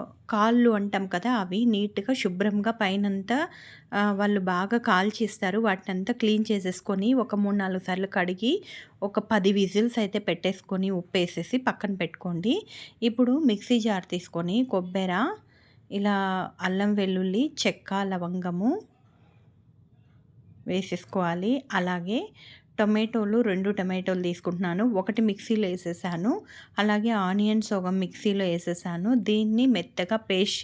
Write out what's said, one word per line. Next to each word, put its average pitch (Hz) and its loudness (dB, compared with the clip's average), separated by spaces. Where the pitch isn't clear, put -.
కాళ్ళు 233 6
అంటాం 202 -2
కదా, 180 0
అవి 180 -2
నీట్‌గా 208 -2
శుభ్రంగా 202 0
పైనంతా, 196 0
ఆ, 202 0
వాళ్ళు 202 2
బాగా 196 0
కాల్చేస్తారు. 202 2
వాటినంతా 190 -2
క్లీన్ 214 2
చేసేసుకొని 196 -2
ఒక 202 -2
మూడు 202 2
నాలుగు 185 -2
సార్లు 190 -2
కడిగి 185 0
ఒక 202 -2
పది 202 4
విజిల్స్ 214 2
అయితే 208 -2
పెట్టేసుకొని 185 -2
ఉప్పేసేసి 175 -2
పక్కన 202 -2
పెట్టుకోండి. 175 -2
ఇప్పుడు 247 2
మిక్సీ 214 2
జార్ 190 -2
తీసుకొని 175 -2
కొబ్బెర, 185 0
ఇలా 202 2
అల్లం 202 2
వెల్లుల్లి, 185 0
చెక్క, - -2
లవంగము 180 -2
వేసేసుకోవాలి. 180 -2
అలాగే 180 -2
టొమాటోలు, 214 2
రెండు 190 0
టొమాటోలు 185 -2
తీసుకుంటున్నాను, 175 -2
ఒకటి 208 -2
మిక్సీలో 208 -2
వేసేసాను. 175 -4
అలాగే 208 2
ఆనియన్స్ 208 2
ఒక 185 -2
మిక్సీలో 196 -2
వేసేసాను. 175 -2
దీన్ని 220 2
మెత్తగా 180 -2
పేస్ట్ 196 2